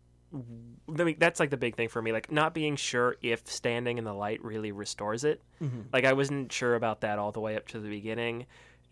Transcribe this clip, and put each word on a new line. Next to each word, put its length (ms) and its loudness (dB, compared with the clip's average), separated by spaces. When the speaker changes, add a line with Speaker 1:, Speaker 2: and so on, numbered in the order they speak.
Speaker 1:
I 720 -4
mean, 140 4
that's, 220 6
like, 100 4
the 60 0
big 200 -2
thing 120 0
for 140 -2
me, 100 0
like, 180 -2
not 240 2
being 220 0
sure 460 0
if 260 0
standing 500 -2
in 60 -4
the 100 -6
light 300 -4
really 280 -4
restores 520 -4
it. 180 0
Speaker 2:
Mm-hmm. 200 -4
Speaker 1:
Like, 120 6
I 80 8
wasn't 400 0
sure 220 2
about 260 0
that 180 0
all 140 0
the 80 -6
way 160 -2
up 120 -4
to 120 -8
the 80 -8
beginning, 580 -4